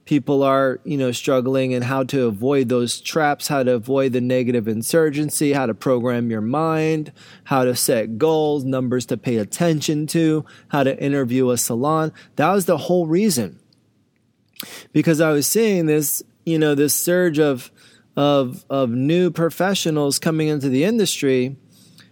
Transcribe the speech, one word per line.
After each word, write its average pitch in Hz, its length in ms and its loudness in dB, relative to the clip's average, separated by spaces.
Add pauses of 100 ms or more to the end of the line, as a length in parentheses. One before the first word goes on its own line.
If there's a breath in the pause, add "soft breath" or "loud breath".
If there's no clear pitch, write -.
people 139 400 0
are, 135 400 2
you 147 140 -4
know, 131 140 0
struggling 131 600 0
and 123 120 -2
how 135 180 -2
to 127 220 0
avoid 120 440 0
those 120 300 -2
traps, 147 480 -2
how 139 160 0
to 123 100 2
avoid 131 400 0
the 127 80 0
negative 123 460 0
insurgency, 147 840 0
how 135 120 0
to 113 80 -2
program 120 560 -2
your 110 120 -4
mind, 156 720 -2 (340 loud breath)
how 131 180 2
to 123 120 2
set 113 420 0
goals, 151 460 2
numbers 127 420 -2
to 127 120 -4
pay 120 200 -2
attention 156 680 -2
to, 156 380 0 (240 loud breath)
how 143 140 0
to 135 180 0
interview 131 480 0
a 123 80 0
salon. 151 540 -2 (260 loud breath)
That 156 140 2
was 196 140 0
the 175 120 2
whole 180 280 0
reason. 156 540 0 (1300 loud breath)
Because 151 280 2
I 160 100 4
was 147 140 2
seeing 208 400 2
this, 151 380 0 (220)
you 165 120 0
know, 151 160 2
this 143 200 2
surge 175 440 0
of, 143 320 0 (460 soft breath)
of, 139 540 0
of 135 200 0
new 156 400 2
professionals 160 920 -2
coming 156 280 0
into 143 220 -2
the 131 160 2
industry, 139 720 0 (540 soft breath)